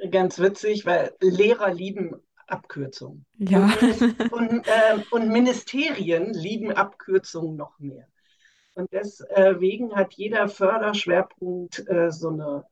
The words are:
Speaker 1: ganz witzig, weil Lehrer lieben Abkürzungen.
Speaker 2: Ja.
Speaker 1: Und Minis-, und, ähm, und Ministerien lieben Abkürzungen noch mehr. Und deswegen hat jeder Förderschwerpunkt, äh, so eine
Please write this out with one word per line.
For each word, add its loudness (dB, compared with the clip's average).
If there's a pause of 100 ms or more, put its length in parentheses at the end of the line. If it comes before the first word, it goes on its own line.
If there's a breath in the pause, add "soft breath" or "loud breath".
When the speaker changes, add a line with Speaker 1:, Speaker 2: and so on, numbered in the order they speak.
(100)
Speaker 1:
ganz 2
witzig, 0
weil 0
Lehrer 4
lieben -6 (320)
Abkürzungen. -12 (120)
Speaker 2:
Ja. 4
Speaker 1:
Und 6
Minis-, 2 (160)
und, -2 (160)
ähm, 4
und 0
Ministerien 0
lieben -6
Abkürzungen -4
noch -14
mehr. -16 (680)
Und -8
deswegen 0
hat 0
jeder -2
Förderschwerpunkt, -2
äh, 2
so -6
eine -8